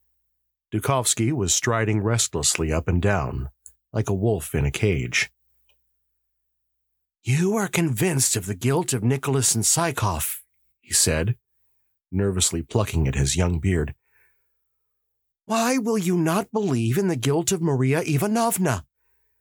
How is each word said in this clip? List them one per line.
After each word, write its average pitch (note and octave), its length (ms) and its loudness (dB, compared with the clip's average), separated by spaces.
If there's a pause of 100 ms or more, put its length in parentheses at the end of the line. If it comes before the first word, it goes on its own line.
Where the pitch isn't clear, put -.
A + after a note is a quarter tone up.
(720)
Dukovsky A#2+ 580 0
was G2+ 240 0
striding A2 460 0
restlessly E2 720 0
up D#2+ 160 0
and F2 140 2
down, C2+ 480 0 (420)
like A2 160 -2
a G2+ 60 0
wolf G2 400 -2
in C#2 100 2
a C#2+ 60 0
cage. E2 600 -2 (1900)
"You E3+ 340 2
are G3+ 120 0
convinced D#3+ 680 0
of F#2 120 -4
the G2 100 -4
guilt C3+ 380 0
of G#2+ 100 -2
Nicholas C3+ 500 0
and A2+ 80 0
Saikov," A2+ 800 -2 (400)
he - 140 -12
said, E2+ 420 2 (760)
nervously F#2 520 0
plucking E2 440 0
at C2+ 80 -2
his C#2 220 0
young F2 240 0
beard. D#2 340 0 (1500)
"Why A3+ 320 0
will A3+ 220 0
you F3+ 180 0
not F3 340 0
believe C3+ 460 0
in G3 120 0
the E3+ 60 0
guilt C#3+ 380 0
of F#3 80 -2
Maria C#3 400 2
Ivanovna? F#3 840 0 (540)